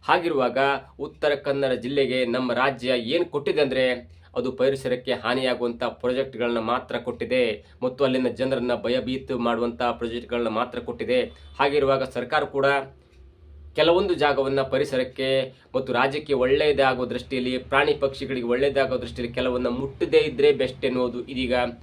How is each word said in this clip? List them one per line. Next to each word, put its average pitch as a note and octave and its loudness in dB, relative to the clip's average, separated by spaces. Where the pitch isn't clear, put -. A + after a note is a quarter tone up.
ಹಾಗಿರುವಾಗ D3 2
ಉತ್ತರ D3 -2
ಕನ್ನಡ C#3 -2
ಜಿಲ್ಲೆಗೆ B2+ 0
ನಮ್ಮ B2 -2
ರಾಜ್ಯ B2+ 0
ಏನ್ C3 -2
ಕೊಟ್ಟಿದೆ D3+ -2
ಅಂದ್ರೆ B2+ 2
ಅದು B2 -2
ಪರಿಸರಕ್ಕೆ C3 -2
ಹಾನಿಯಾಗುವಂಥ A#2+ -2
ಪ್ರಾಜೆಕ್ಟ್‌ಗಳನ್ನ B2 -2
ಮಾತ್ರ A#2+ -2
ಕೊಟ್ಟಿದೆ A#2 -2
ಮತ್ತು B2+ 0
ಅಲ್ಲಿನ B2+ 2
ಜನರನ್ನ B2 -2
ಭಯಭೀತ B2+ -2
ಮಾಡುವಂಥ A#2 -2
ಪ್ರಾಜೆಕ್ಟ್‌ಗಳನ್ನ A#2+ -4
ಮಾತ್ರ A2+ -4
ಕೊಟ್ಟಿದೆ. A#2+ -2
ಹಾಗಿರುವಾಗ C#3 2
ಸರ್ಕಾರ B2 -2
ಕೂಡ C#3 0
ಕೆಲವೊಂದು F3 4
ಜಾಗವನ್ನ C3+ 2
ಪರಿಸರಕ್ಕೆ C3 -2
ಮತ್ತು B2+ -2
ರಾಜ್ಯಕ್ಕೆ C#3 4
ಒಳ್ಳೆಯದಾಗುವ C3 4
ದೃಷ್ಟಿಯಲ್ಲಿ, B2 -4
ಪ್ರಾಣಿ C#3+ 2
ಪಕ್ಷಿಗಳಿಗೆ C3+ -4
ಒಳ್ಳೆಯದಾಗುವ C3 2
ದೃಷ್ಟಿಯಲ್ಲಿ A#2+ -6
ಕೆಲವನ್ನ B2+ 0
ಮುಟ್ಟದೇ C3+ 0
ಇದ್ರೆ D3 4
ಬೆಸ್ಟ್ C3 -2
ಎನ್ನುವುದು B2 -2
ಇದೀಗ B2+ -2